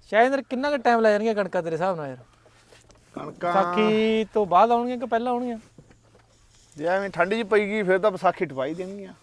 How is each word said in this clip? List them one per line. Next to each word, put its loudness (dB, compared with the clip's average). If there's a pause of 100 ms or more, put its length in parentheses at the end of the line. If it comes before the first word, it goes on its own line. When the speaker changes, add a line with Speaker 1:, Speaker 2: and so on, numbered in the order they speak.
(100)
Speaker 1:
ਸ਼ਾਇਦ 2
ਕਿੰਨਾ -4
ਕੁ -2
ਟਾਈਮ 2
ਲੈ 4
ਜਾਣਗੀਆਂ 0
ਕਣਕਾਂ -2
ਤੇਰੇ -4
ਹਿਸਾਬ -2
ਨਾਲ -8
ਯਾਰ? -12 (960)
Speaker 2:
ਕਣਕਾਂ -10
Speaker 1:
ਵਿਸਾਖੀ 0
ਤੋਂ 2
ਬਾਅਦ 6
ਆਉਣਗੀਆਂ 0
ਕਿ -8
ਪਹਿਲਾਂ -2
ਆਉਣਗੀਆਂ? -4 (1160)
Speaker 2:
ਜੇ -10
ਐਵੇਂ -2
ਠੰਡ 0
ਜਿਹੀ -2
ਪਈ 2
ਗਈ, -2
ਫਿਰ 2
ਤਾਂ 2
ਵਿਸਾਖੀ -2
ਟਪਾਈ -6
ਦੇਣਗੀਆਂ। -12 (100)